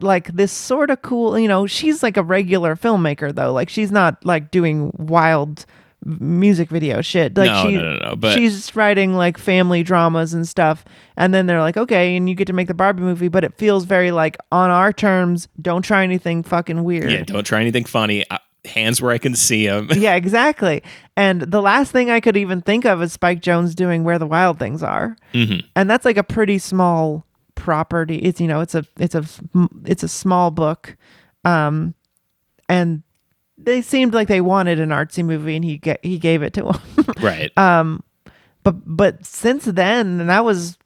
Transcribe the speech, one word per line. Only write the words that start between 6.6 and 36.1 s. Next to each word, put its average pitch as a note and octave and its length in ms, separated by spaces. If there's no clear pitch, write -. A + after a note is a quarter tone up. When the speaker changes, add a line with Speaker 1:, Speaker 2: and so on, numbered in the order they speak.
Speaker 1:
video D#3 320
shit. D#3+ 360
Like, F#3+ 120
Speaker 2:
No, G2 140
Speaker 1:
she, F#2+ 140
Speaker 2:
no, E2 40
no, - 120
no, - 80
but G#2+ 180
Speaker 1:
she's G#3+ 400
writing, G3 400
like, F3 220
family F3+ 460
dramas E3 500
and E3 140
stuff. D#3 360
And F#3 160
then F#3+ 140
they're E3+ 140
like, E3 160
"Okay, F3+ 400
and F3+ 120
you F3+ 60
get F#3+ 120
to F#3+ 60
make F3+ 140
the F#3 60
Barbie F#3 300
movie," F3 260
but F3 160
it - 120
feels G3+ 280
very, F3+ 260
like, D#3+ 240
on F3+ 180
our F#3 220
terms, F3+ 560
don't F3 200
try F#3+ 220
anything F3 400
fucking E3+ 400
weird. E3+ 260
Speaker 2:
Yeah, F#2+ 140
don't G2+ 220
try A2 160
anything A#2 240
funny. G#2+ 440
Uh, F#2 80
hands A2+ 360
where B2 120
I A#2 40
can B2+ 180
see G#2+ 340
'em. G#2 220
<laughs> D#3+ 40
Speaker 1:
Yeah, G3+ 200
exactly. G3 680
And F#3+ 260
the F3+ 200
last G#3 320
thing B3 160
I A#3 100
could A3 160
even F#3+ 260
think A3 220
of F#3+ 180
is E3+ 120
Spike F3 280
Jonze E3+ 340
doing F3 280
Where E3+ 160
the D#3+ 80
Wild E3+ 320
Things C#3 240
Are. A3 320
Speaker 2:
Mm-hmm. A2 320
Speaker 1:
And F#3+ 140
that's, A#3 140
like, A#3 140
a G3+ 60
pretty G#3 340
small E3 680
property. D#3+ 640
It's, F3+ 240
you E3+ 60
know, D#3 120
it's E3 160
a, D#3 100
it's E3+ 180
a, D#3 80
it's - 180
a - 60
small F3+ 420
book. D#3+ 460
Um, D#3+ 480
and E3+ 340
they B3 240
seemed B3+ 320
like A3 140
they F#3+ 140
wanted F3+ 380
an D#3 100
artsy D#3 340
movie, D#3 320
and D#3+ 80
he D#3 140
ga-, D#3 260
he F3+ 140